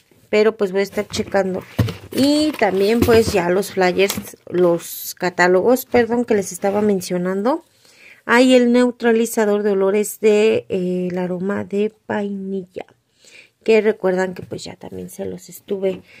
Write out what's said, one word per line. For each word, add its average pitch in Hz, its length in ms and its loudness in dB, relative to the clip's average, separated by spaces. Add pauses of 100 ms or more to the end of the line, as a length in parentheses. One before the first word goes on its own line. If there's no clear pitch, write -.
(300)
Pero 214 260 2
pues 190 160 -2
voy 196 80 0
a 202 40 0
estar 202 220 -6
checando. 190 560 -4 (500)
Y 294 400 2
también 202 480 0
pues 226 300 4
ya 175 200 0
los 196 220 -2
flyers, 190 760 -2
los - 680 -2
catálogos, 185 680 2
perdón, 240 400 0
que 233 100 0
les 196 160 -2
estaba 196 300 -2
mencionando. 196 840 -2 (680)
Hay 254 260 6
el 240 180 4
neutralizador 226 920 2
de 208 80 0
olores 196 480 0
de, 214 500 2
eh, 180 420 -4
el 175 60 -6
aroma 185 480 -4
de 202 280 -4 (160)
vainilla. 196 800 -8 (760)
Que 220 180 4
recuerdan 190 540 0
que - 80 -12
pues - 220 -12
ya 175 100 -14
también 185 360 -14
se 196 160 -10
los 180 220 -12
estuve 190 540 -6 (180)